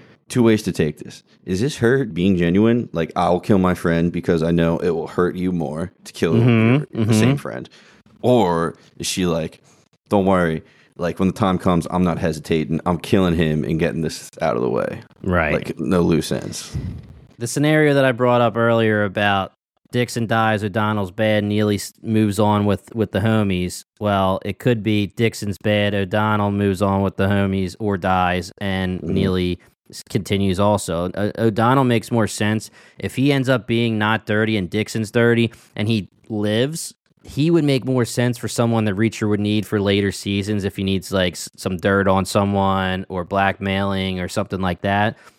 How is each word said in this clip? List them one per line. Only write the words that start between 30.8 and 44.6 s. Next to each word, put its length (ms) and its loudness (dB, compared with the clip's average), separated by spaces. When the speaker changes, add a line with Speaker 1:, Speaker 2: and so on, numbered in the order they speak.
Speaker 2:
O-, 240 -4
O'Donnell 460 2
makes 260 0
more 160 2
sense. 440 -4
If 180 -8
he 160 2
ends 180 0
up 160 0
being 320 0
not 260 0
dirty 320 0
and 140 -2
Dixon's 400 -4
dirty 420 4
and 120 -2
he 200 0
lives, 640 -2
he 260 -2
would 140 4
make 200 0
more 220 0
sense 320 -2
for 100 -8
someone 380 0
that 100 -2
Reacher 320 0
would 120 0
need 260 0
for 120 -2
later 320 2
seasons 540 -4
if 120 -4
he 80 -4
needs, 280 -2
like, 220 0
s-, 240 -12
some 180 -4
dirt 320 2
on 160 2
someone 880 0
or 140 -6
blackmailing 960 -2
or 80 -6
something 340 -4